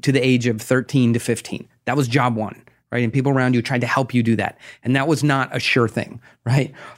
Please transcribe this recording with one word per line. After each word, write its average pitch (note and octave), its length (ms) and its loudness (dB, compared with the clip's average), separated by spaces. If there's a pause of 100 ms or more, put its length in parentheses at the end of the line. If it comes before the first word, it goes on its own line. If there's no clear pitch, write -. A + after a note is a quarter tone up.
to C#3 100 2
the C3 120 2
age B2 220 4
of A2 160 0
thirteen B2+ 500 2
to A#2 80 0
fifteen. - 480 -6 (160)
That B2 120 -2
was C3+ 120 0
job B2 280 2
one, G#2+ 260 -8 (280)
right? A#2+ 140 -2
And A2+ 80 -2
people C3+ 200 0
around B2+ 220 2
you A#2+ 60 2
tried B2 220 -2
to A#2+ 40 -4
help B2+ 280 -2
you B2 80 4
do A2+ 140 2
that. - 220 -4 (240)
And B2+ 140 0
that C3+ 100 -2
was D#3 160 0
not C3+ 320 0
a C3 60 -4
sure A#2 280 2
thing, - 320 -8 (260)
right? B2+ 260 2 (240)